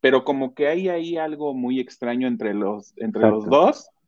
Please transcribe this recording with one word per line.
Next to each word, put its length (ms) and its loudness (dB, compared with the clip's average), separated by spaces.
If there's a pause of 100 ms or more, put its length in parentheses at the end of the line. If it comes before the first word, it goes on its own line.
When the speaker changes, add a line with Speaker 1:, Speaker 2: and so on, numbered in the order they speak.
Speaker 1:
Pero 240 4
como 300 -4
que 140 0
hay 200 -2
ahí 300 -4
algo 340 -4
muy 260 -4
extraño 480 -4
entre 280 -4
los, 420 -6
entre 260 -2
los 220 4
Speaker 2:
Exacto. 220 6
Speaker 1:
dos, 240 -2 (180)